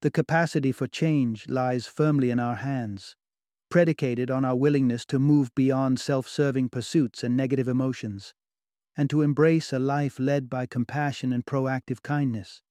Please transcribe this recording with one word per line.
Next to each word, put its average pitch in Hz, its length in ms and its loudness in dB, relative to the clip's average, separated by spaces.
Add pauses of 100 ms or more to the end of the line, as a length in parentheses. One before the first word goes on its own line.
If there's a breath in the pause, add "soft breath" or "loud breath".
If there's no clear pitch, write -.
The 151 120 0
capacity 156 580 0
for 127 160 -4
change 135 640 -2
lies 127 400 -2
firmly 143 420 2
in 120 80 0
our 120 160 -2
hands, 113 640 -8 (520)
predicated 135 640 2
on 131 140 0
our 127 100 0
willingness 131 520 2
to 139 120 -2
move 143 380 4
beyond 131 420 2
self-serving 135 720 -2
pursuits 127 560 -2
and 123 120 0
negative 131 300 0
emotions, 127 680 -4 (640)
and 147 140 0
to 151 120 2
embrace 151 500 4
a 131 80 0
life 139 400 -2
led 135 280 0
by 127 180 -4
compassion 131 680 -4
and 123 120 -2
proactive 131 560 -4
kindness. 135 720 -4